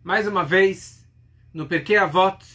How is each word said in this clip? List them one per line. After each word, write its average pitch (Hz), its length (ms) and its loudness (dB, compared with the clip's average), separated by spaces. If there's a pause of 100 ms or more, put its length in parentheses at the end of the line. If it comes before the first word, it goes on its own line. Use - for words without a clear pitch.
mais 202 260 -2
uma 190 180 -2
vez, 190 600 0 (460)
no 156 140 -10
Pirkei 196 300 0
Avot, 185 400 2 (180)